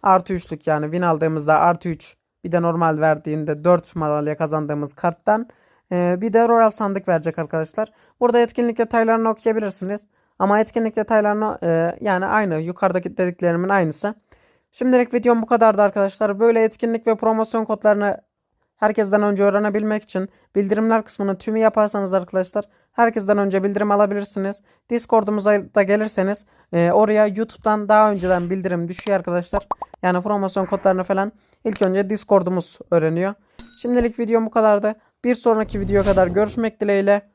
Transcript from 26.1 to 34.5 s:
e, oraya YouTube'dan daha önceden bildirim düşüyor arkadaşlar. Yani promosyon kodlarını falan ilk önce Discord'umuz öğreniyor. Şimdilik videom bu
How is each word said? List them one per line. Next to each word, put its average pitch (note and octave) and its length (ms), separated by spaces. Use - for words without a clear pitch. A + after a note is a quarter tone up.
e, E3+ 200
oraya G#3+ 340
YouTube'dan G#3+ 640
daha G#3+ 220
önceden F3+ 400
bildirim F3+ 380
düşüyor F#3+ 300
arkadaşlar. F3 500
Yani F3+ 200
promosyon G3 440
kodlarını F#3 380
falan G3 280
ilk G#3+ 180
önce F#3+ 280
Discord'umuz F#3 680
öğreniyor. E3+ 440
Şimdilik A#3+ 380
videom A3+ 280
bu A3 40